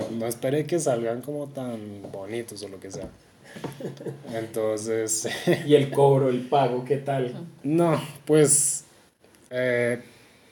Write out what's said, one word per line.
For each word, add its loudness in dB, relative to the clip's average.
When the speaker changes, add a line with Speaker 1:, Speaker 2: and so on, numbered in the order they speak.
Speaker 1:
no -4
espere -2
que -2
salgan 0
como -8
tan -10
bonitos -10
o -12
lo -16
que -16
sea". -12
Entonces, -4
<laughs> 2
Speaker 2:
¿Y 10
el 4
cobro, 6
el -2
pago, 2
qué 0
tal? -2
Speaker 1:
No, 2
pues, 4
eh, 0